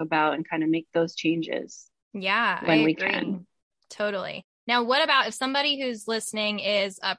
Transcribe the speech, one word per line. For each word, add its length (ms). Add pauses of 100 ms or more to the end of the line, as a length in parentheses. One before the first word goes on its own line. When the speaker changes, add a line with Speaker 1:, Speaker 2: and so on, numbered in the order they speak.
Speaker 1:
about 340
and 140
kind 140
of 80
make 220
those 220
changes 760 (240)
Speaker 2:
Yeah, 500
Speaker 1:
when 180
Speaker 2:
I 20
Speaker 1:
we 100
Speaker 2:
agree. 200
Speaker 1:
can. 340 (440)
Speaker 2:
Totally. 540 (220)
Now, 160
what 220
about 240
if 60
somebody 460
who's 280
listening 520
is 420
a 160